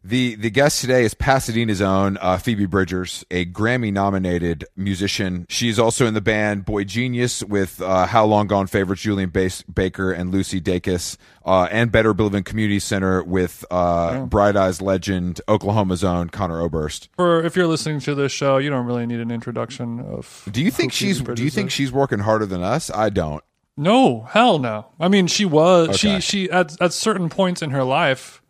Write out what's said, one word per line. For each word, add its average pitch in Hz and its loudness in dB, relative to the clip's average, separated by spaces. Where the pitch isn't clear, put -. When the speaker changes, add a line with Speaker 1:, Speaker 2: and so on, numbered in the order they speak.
Speaker 1:
the, 120 -2
the 107 -2
guest 139 2
today 127 4
is 107 2
Pasadena's 117 0
own, 98 2
uh, 92 2
Phoebe 101 0
Bridgers, 92 -2
a 90 -2
Grammy-nominated 98 -2
musician. 95 -4
She's 117 -2
also 117 2
in 110 -2
the 107 0
band 104 0
Boy 104 -2
Genius 120 -4
with, 98 -2
uh, 92 2
How 107 4
Long 104 4
Gone 98 0
favorites 98 -2
Julian 98 -2
Bas-, 92 -2
Baker 95 -2
and 90 -4
Lucy 95 -2
Dacus, 90 -2
uh, 90 4
and 113 0
Better 110 4
Living 101 0
Community 104 -2
Center 95 0
with, 90 -2
uh, 87 2
Speaker 2:
Yeah. 131 -6
Speaker 1:
Bright 104 4
Eyes 95 2
legend, 92 -2
Oklahoma's 101 2
own 87 0
Connor 85 -4
Oberst. 78 -4
Speaker 2:
For, 170 2
if 165 -2
you're 180 2
listening 156 -2
to 147 -4
this 139 -2
show, 135 2
you 139 -2
don't 123 -2
really 120 -4
need 120 -4
an 117 -6
introduction 117 -8
of - -12
Speaker 1:
Do 117 -2
you 196 2
think 139 -2
Speaker 2:
who - -6
Phoebe 202 -2
Speaker 1:
she's, 156 0
do - -6
you 123 -6
Speaker 2:
Bridgers 123 -4
Speaker 1:
think 202 -2
Speaker 2:
is. - -6
Speaker 1:
she's 135 -2
working 135 0
harder 107 2
than 90 -4
us? 117 -2
I 104 0
don't. 80 -2
Speaker 2:
No, 170 2
hell 214 4
no. 110 -4
I 170 2
mean, 190 6
she 202 0
was, 165 4
she, 208 2
Speaker 1:
Okay. 196 0
Speaker 2:
she, 190 -4
at, 170 0
at 180 2
certain 196 -2
points 180 -2
in 156 -4
her 143 0
life 135 0